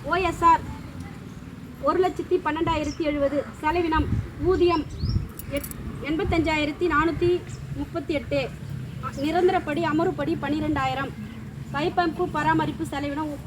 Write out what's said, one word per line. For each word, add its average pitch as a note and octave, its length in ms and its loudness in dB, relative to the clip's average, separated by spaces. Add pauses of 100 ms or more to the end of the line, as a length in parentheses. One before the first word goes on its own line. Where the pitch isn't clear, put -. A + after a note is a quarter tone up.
ஓ C#4+ 100 -2
எஸ் E4+ 300 0
ஆர் E4 160 8 (1200)
ஒரு F4 260 4
லட்சத்தி - 260 0
பன்னெண்டாயிரத்தி D#4 640 2
எழுபது. D4 460 2 (180)
செலவினம் D#4 440 4 (400)
ஊதியம் F4 400 4 (640)
எட்-, - 540 -6
எண்பத்தஞ்சாயிரத்தி D#4 840 0
நானூத்தி E4+ 500 4 (380)
முப்பத்தி D#4 360 -4
எட்டு. C#4 240 -2
அ, - 840 -6
நிரந்தரப்படி E4+ 640 2
அமருப்படி D#4 580 0
பன்னிரெண்டாயிரம். C#4 680 0 (640)
கைப்பம்பு F4 580 0
பராமரிப்பு D#4 540 2
செலவினம் C#4+ 440 -4 (180)